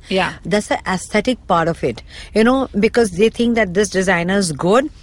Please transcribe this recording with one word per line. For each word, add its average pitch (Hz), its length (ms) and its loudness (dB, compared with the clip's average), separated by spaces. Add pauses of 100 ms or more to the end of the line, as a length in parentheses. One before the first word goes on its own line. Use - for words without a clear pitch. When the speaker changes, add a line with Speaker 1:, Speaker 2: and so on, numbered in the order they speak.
(100)
Speaker 1:
Yeah. 180 240 -2 (100)
Speaker 2:
That's 202 220 -2
the - 200 -2
aesthetic 208 600 -2
part 165 220 2
of 165 140 -4
it. 131 200 -4 (320)
You 220 100 4
know, 262 240 2 (100)
because 220 340 2
they 214 180 2
think 233 240 0
that 214 180 0
this 196 160 0
designer 185 480 0
is 185 160 0
good. 202 380 0 (120)